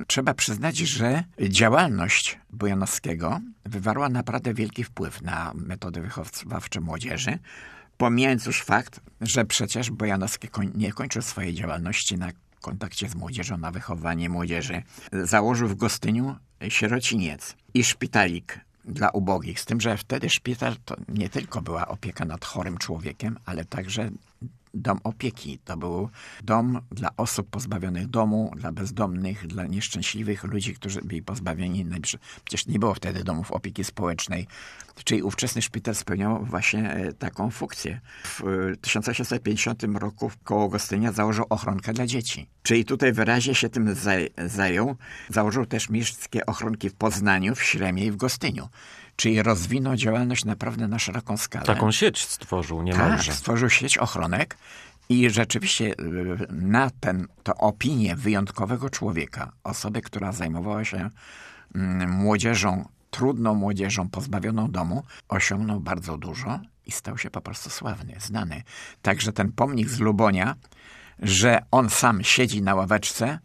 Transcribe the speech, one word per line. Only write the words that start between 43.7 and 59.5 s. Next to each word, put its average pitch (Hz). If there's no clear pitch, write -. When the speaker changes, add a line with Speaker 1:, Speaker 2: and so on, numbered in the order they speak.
Speaker 1:
zaj-, 92
zajął. 98
Założył 110
też 110
miejskie 113
ochronki 110
w -
Poznaniu, 101
w -
Śremie 95
i 110
w 104
Gostyniu. -
Czyli 110
rozwinął 117
działalność 120
naprawdę 113
na 110
szeroką 104
skalę. -
Speaker 2:
Taką 107
sieć -
stworzył 85
niemalże. 90
Speaker 1:
Tak, 73
stworzył 117
sieć -
ochronek 92
i 123
rzeczywiście, 113
y, 90
na 107
ten, 92
to 95
opinię 107
wyjątkowego 107
człowieka, -